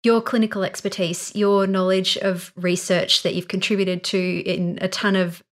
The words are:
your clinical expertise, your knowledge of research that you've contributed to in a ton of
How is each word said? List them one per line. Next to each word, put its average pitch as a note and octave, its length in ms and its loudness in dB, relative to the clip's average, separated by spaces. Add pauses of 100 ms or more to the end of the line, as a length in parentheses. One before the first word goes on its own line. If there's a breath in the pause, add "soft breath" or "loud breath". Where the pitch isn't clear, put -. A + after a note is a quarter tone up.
your A#3 200 4
clinical A3 420 0
expertise, F3 720 -4
your G3+ 320 4
knowledge F#3 500 2
of F#3 380 -4
research F3+ 680 0
that E3+ 120 0
you've F3 120 -4
contributed F#3+ 580 0
to F3+ 340 0
in F3 420 -2
a F#3+ 60 -2
ton F#3+ 280 0
of F3 280 -2 (100)